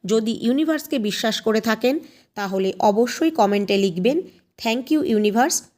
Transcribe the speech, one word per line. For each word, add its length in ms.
যদি 360
ইউনিভার্সকে 580
বিশ্বাস 420
করে 200
থাকেন, 380
তাহলে 440
অবশ্যই 520
কমেন্টে 460
লিখবেন, 440
"Thank 260
you 120
ইউনিভার্স" 600